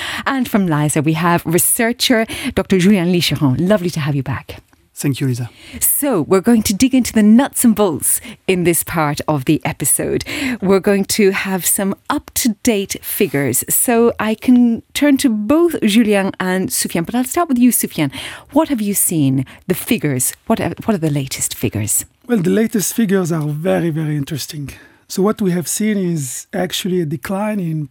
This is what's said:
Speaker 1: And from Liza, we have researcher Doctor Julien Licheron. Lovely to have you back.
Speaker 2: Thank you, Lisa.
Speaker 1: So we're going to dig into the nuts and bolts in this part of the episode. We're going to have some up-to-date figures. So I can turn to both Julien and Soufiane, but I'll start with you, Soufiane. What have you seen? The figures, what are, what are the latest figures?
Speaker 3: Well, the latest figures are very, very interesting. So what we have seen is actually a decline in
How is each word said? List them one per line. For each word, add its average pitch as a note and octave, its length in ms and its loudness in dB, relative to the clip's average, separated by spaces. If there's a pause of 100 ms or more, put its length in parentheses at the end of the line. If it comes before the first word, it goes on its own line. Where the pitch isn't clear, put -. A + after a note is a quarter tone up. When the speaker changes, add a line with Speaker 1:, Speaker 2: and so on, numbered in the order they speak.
(260)
Speaker 1:
And C4 220 -2
from G3+ 180 2
Liza, D3+ 360 2
we D#3+ 120 2
have E3+ 320 0
researcher A3+ 800 0 (280)
Doctor F#3+ 240 2
Julien F3+ 340 4
Licheron. C#3+ 440 0 (120)
Lovely F3+ 220 0
to E3 100 -6
have C#3+ 140 -2
you C#3 80 -2
back. - 380 -10 (380)
Speaker 2:
Thank C#3+ 220 -2
you, C#3 80 -2
Lisa. A#2+ 200 -4 (320)
Speaker 1:
So B3 420 0
we're F#3+ 180 2
going A3+ 240 4
to G#3 100 -2
dig B3 180 2
into B3+ 200 2
the A3 100 4
nuts G#3+ 420 6
and A#3 120 6
bolts F3 440 0 (280)
in F3+ 160 2
this E3+ 180 2
part D3+ 460 -2
of D3+ 160 -2
the D#3 200 0
episode. - 600 -2 (360)
We're F#3+ 200 2
going G3+ 240 2
to G3 260 2
have F#3+ 340 -2
some G3 300 -2 (160)
up-to-date - 880 -2
figures. C#3 680 -2
So A#3 500 2
I G#3+ 160 -2
can A#3+ 480 2 (120)
turn C#4+ 240 4
to C#4 100 2
both C#4+ 540 0
Julien G3+ 580 2
and F#3 300 -2
Soufiane, - 360 -4
but - 80 -6
I'll B3 80 0
start E4+ 260 -2
with B3+ 100 0
you, B3 120 6
Soufiane. - 420 -2 (380)
What D#4 200 2
have B3 100 0
you G3+ 120 -2
seen? C3+ 540 0 (220)
The F#3 60 0
figures, - 580 -2 (160)
what A3+ 120 0
are, E3+ 140 -2 (100)
what G#3+ 120 0
are - 20 0
the D#3 120 0
latest C3+ 440 -4
figures? G#2 500 -4 (220)
Speaker 3:
Well, A#3+ 160 0
the F3+ 80 0
latest G#3+ 440 0
figures F#3+ 360 0
are D#3 160 -2
very, E3 440 -2
very D3+ 260 -2
interesting. C#3+ 540 -8 (360)
So - 160 -2
what G#3+ 180 0
we F#3 120 0
have F3 160 -2
seen G#3+ 280 -2
is E3+ 560 -4
actually F3+ 480 -2
a E3 60 -2
decline G#3 540 -4
in D#3 300 -4